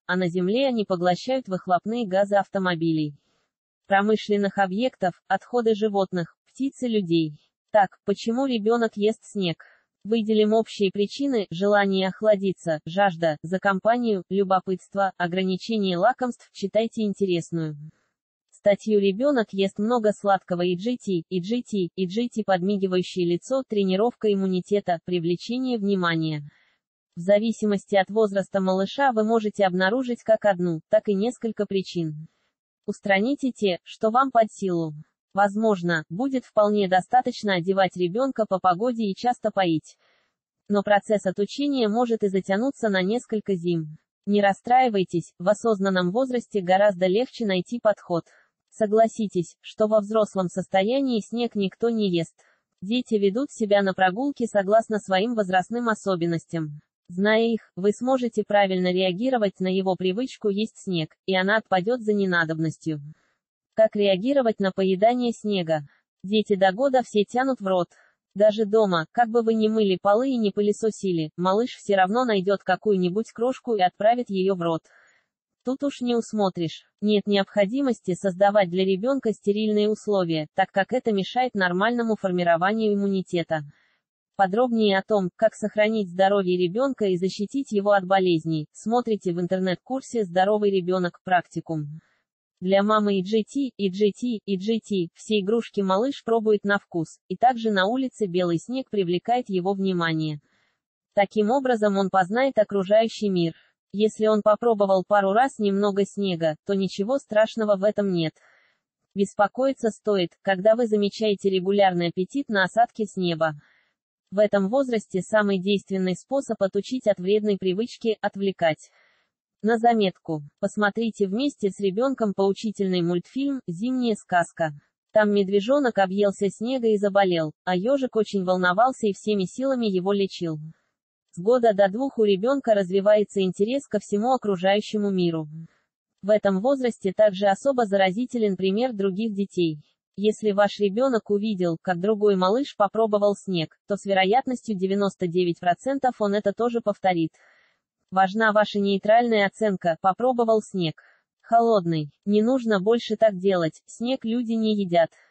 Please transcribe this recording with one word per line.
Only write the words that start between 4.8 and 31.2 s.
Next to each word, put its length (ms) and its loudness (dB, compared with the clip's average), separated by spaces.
отходы 480 0
животных, 600 -2
птиц 340 -8
и 60 -2
людей. 500 0
Так, 340 2
почему 440 -2
ребенок 500 0
ест 260 0
снег? 400 -4
Выделим 440 2
общие 360 0
причины: 600 -2
желание 580 2
охладиться, 800 0
жажда, 580 0
за 160 -4
компанию, 680 0
любопытство, 880 -2
ограничение 800 -2
лакомств. 560 -2
Читайте 480 -2
интересную 760 -4
статью. 500 0
Ребенок 500 0
ест 280 -2
много 340 0
сладкого. 480 -2
И 160 0
Джи 180 -4
Ти, 320 -4
И 140 -4
Джи 200 -4
Ти, 360 -4
И 100 -2
Джи 220 -4
Ти, 160 -6
подмигивающее 800 -2
лицо, 420 -2
тренировка 640 0
иммунитета, 720 -2
привлечение 720 -4
внимания. 720 -2
В 20 -12
зависимости 760 0
от 140 2
возраста 520 0
малыша 500 0
вы 140 0
можете 400 0
обнаружить 580 -2
как 220 2
одну, 420 0
так 220 0
и 60 2
несколько 500 -4